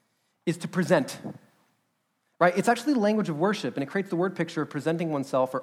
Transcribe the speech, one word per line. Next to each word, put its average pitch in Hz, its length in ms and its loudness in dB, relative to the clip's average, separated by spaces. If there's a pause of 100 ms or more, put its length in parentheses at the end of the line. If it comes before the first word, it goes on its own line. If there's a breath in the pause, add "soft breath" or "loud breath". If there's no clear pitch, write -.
(440)
is 170 140 -2
to - 100 -8
present, 151 500 0 (1200)
right? 175 160 4
It's 202 120 2
actually 240 260 2
the 240 60 2
language 208 280 2
of 151 100 -2
worship, 185 380 0
and 135 60 -2
it 135 40 -2
creates 196 240 -4
the 170 60 0
word 185 180 0
picture 165 280 -2
of 147 80 -6
presenting 160 420 -2
oneself 135 420 0
or 131 80 -4